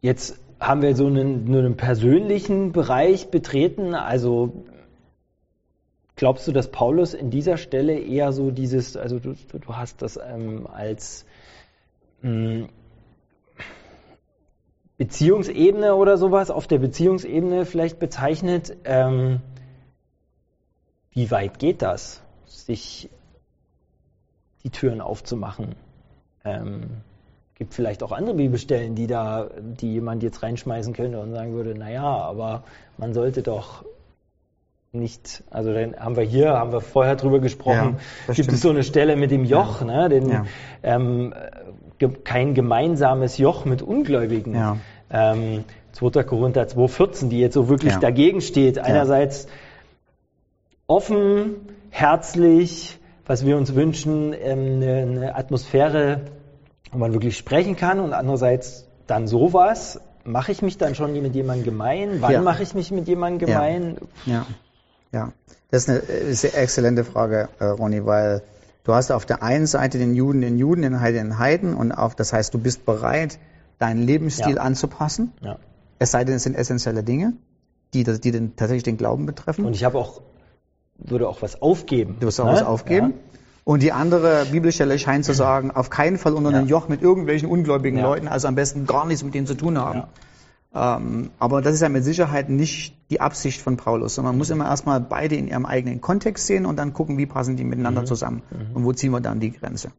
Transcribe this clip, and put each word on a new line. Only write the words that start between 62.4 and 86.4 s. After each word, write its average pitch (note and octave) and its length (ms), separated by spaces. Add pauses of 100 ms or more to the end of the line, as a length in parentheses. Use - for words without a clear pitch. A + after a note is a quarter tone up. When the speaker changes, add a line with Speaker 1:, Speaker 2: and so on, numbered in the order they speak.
Speaker 1:
mache F#3 220
ich - 120
mich F#3 160
mit F#3 180
jemandem F3 400
Speaker 2:
Ja. A2 60
Speaker 1:
gemein? E3 420 (280)
Speaker 2:
Ja. A#2+ 220 (640)
Ja. A#2 200 (380)
Das B2+ 160
ist - 40
eine, B2 100
äh, - 340
sehr C#3 240
exzellente B2 460
Frage, A2 440 (120)
äh, G#2 40
Ronny, G#2 420
weil G#2 360 (420)
du A2+ 100
hast B2 160
auf A#2+ 160
der - 160
einen C#3 240
Seite C3+ 320
den B2 160
Juden, C3+ 280
den A#2+ 160
Juden, D#3+ 240
den C3 180
Heiden, A#2 300
den A2 80
Heiden, E3 360
und A#2 180
auf, A2+ 220
das - 180
heißt, A2 220
du B2 40
bist B2 280
bereit, B2 520 (400)
deinen A#2 240
Lebensstil C#3+ 540
Speaker 1:
Ja. - 60
Speaker 2:
anzupassen. D3+ 720 (100)
Speaker 1:
Ja. G#2 140 (420)
Speaker 2:
Es B2+ 120
sei B2 140
denn, C3 120
es A#2 60
sind C3 140
essentielle A#2 460
Dinge, D3 320 (600)
die B2+ 100
das, A2+ 160
die B2 120
den, A2+ 240
tatsächlich A#2 260
den A2+ 140
Glauben A#2 300
betreffen. D#3 400
Speaker 1:
Und A#2 80
ich G#2 100
habe B2+ 140
auch, - 220 (800)
würde A#2+ 300
auch - 140
was - 200
aufgeben, C#3+ 580
Speaker 2:
Du A#2+ 60
wirst G#2+ 140
auch A#2+ 60
Speaker 1:
ne? A#2+ 60
Speaker 2:
was G3 100
aufgeben. F3 480
Speaker 1:
Ja. - 300 (240)
Speaker 2:
Und D3 180
die D#3 100
andere D#3+ 580
Bibelstelle D#3+ 480
scheint C#3+ 260
zu D3 80
Speaker 1:
Ja. C3+ 40
Speaker 2:
sagen, C3+ 340
auf B2+ 200
keinen D#3+ 280
Fall D#3 160
unter D3 160